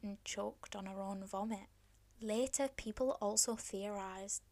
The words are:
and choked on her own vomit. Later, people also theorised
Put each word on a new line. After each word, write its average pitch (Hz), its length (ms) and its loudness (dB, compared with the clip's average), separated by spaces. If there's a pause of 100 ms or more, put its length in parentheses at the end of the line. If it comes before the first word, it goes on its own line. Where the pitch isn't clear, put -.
and 202 220 -6
choked - 520 -4
on 196 100 -6
her 190 160 -4
own 196 240 -2
vomit. 202 420 -2 (540)
Later, 247 540 4
people - 460 0
also 214 340 4
theorised 196 840 -4 (100)